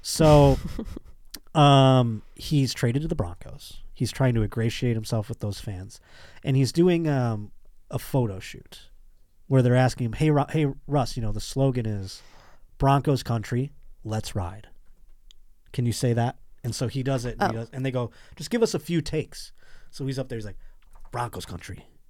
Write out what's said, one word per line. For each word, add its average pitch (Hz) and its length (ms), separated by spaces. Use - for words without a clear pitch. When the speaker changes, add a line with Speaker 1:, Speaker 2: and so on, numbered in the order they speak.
Speaker 1:
So, 147 560
Speaker 2:
<laughs> - 480
Speaker 1:
um, 131 680
he's 135 380
traded 127 300
to 160 40
the - 80
Broncos. - 680
He's - 180
trying 127 240
to 113 60
ingratiate 113 540
himself 110 340
with - 100
those 104 200
fans. 98 400
And 135 140
he's 131 140
doing, 170 360
um, 117 440
a - 80
photo 110 400
shoot - 500
where 135 140
they're 123 140
asking 127 300
him, 110 80
"Hey, 156 180
Ru-, 139 180
hey, 156 160
Russ, 139 280
you 120 60
know, 107 100
the 107 100
slogan 131 440
is 101 360
Broncos 139 420
country, 120 500
let's 110 320
ride. 95 320
Can 123 120
you 117 80
say 120 200
that?" 117 260
And 117 100
so 127 140
he 131 160
does 127 220
it, 117 140
and 196 120
he 113 60
Speaker 2:
Oh. 117 40
Speaker 1:
does, 117 100
and 131 140
they 135 60
go, 123 180
"Just - 140
give 233 140
us - 100
a 190 60
few 170 220
takes." - 500
So 139 160
he's 135 100
up 131 120
there, 120 80
he's 107 80
like, 101 120
"Broncos 120 340
country - 400